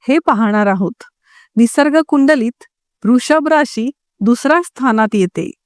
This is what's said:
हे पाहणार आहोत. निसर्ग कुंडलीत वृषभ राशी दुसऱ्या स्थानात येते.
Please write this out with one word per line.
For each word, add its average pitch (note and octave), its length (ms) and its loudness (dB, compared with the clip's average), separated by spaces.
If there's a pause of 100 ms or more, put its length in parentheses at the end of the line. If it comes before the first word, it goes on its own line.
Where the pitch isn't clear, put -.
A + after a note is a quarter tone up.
हे C#4+ 120 2
पाहणार G#3+ 480 0
आहोत. G3 360 -4 (540)
निसर्ग C#4 400 2 (100)
कुंडलीत C#4 560 0 (420)
वृषभ C4+ 420 0
राशी C#4+ 440 -2 (280)
दुसऱ्या C4+ 460 0
स्थानात A3 480 -2
येते. F#3 380 -2 (140)